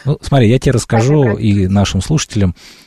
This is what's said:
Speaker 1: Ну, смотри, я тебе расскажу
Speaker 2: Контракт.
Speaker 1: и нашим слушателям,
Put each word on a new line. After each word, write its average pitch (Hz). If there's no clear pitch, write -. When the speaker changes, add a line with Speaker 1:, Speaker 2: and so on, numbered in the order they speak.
Speaker 1:
Ну, 143
смотри, 127
я 127
тебе 139
расскажу 123
Speaker 2:
Контракт. 107
Speaker 1:
и 101
нашим 98
слушателям, 101